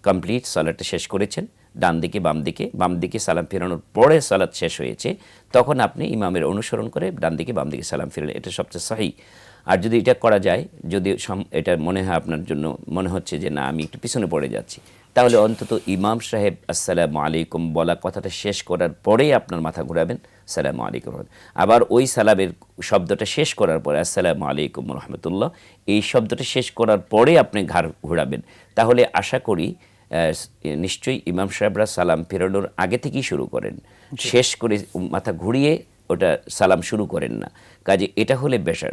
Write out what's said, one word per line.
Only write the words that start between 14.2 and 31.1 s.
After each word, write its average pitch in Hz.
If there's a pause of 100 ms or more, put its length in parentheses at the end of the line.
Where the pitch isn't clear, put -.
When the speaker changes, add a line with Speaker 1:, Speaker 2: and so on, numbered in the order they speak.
Speaker 1:
পড়ে 73
যাচ্ছি, - (320)
তাহলে 123
অন্তত 110
ইমাম 101
সাহেব 101 (140)
"আসসালামু 85
আলাইকুম" 82
বলা 82
কথাটা 92
শেষ -
করার 87
পরেই 120
আপনার 90
মাথা 80
ঘোরাবেন, 82
"আসসালামু -
আলাইকুম।" 55 (320)
আবার 113
ওই 123
সালামের 104 (320)
শব্দটা 101
শেষ -
করার 82
পরে 73
"আসসালামু 87
আলাইকুম 71
রহমতুল্লাহ", 95 (360)
এই 104
শব্দটা 117
শেষ -
করার 107
পরে 123
আপনি 104
ঘাড় 82 (160)
ঘোরাবেন। 71 (340)
তাহলে 120
আশা -
করি, 92 (360)
আহ, - (500)
নিশ্চয়ই 90